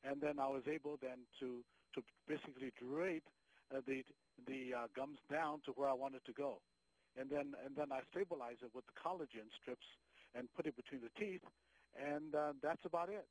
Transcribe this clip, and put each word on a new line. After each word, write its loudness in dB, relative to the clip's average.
and 2
then 4
I 6
was 4
able 0
then -6
to, -2
to 0
basically -2
drape, 2
uh, 0
the, 0
the, -2
uh, 0
gums -2
down 2
to -4
where 6
I 8
wanted 0
to -8
go. 0
And -4
then, 2
and -6
then 0
I 2
stabilized -2
it -10
with -8
the -20
collagen -2
strips -6
and -6
put 0
it 0
between -8
the -6
teeth, 0
and, 0
uh, 6
that's 2
about 2
it. -4